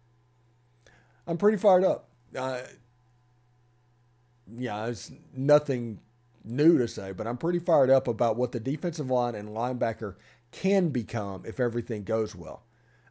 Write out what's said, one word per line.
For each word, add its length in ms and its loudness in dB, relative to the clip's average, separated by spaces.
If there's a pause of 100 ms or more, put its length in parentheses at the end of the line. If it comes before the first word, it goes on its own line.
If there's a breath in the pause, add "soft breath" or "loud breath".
(1300 soft breath)
I'm 100 -2
pretty 220 2
fired 240 6
up. 260 0 (260)
Uh, 260 -4 (2000)
yeah, 300 -6
it's 240 -10 (240)
nothing 640 2 (440)
new 360 4
to 80 2
say, 240 -8
but 160 -6
I'm 100 -4
pretty 220 -2
fired 320 4
up 160 4
about 300 0
what 160 -2
the 60 -4
defensive 520 -4
line 240 0
and 140 -10
linebacker 680 -4 (360 soft breath)
can 380 2
become 560 -4
if 140 -8
everything 460 -4
goes 300 -2
well. 280 -14 (480 soft breath)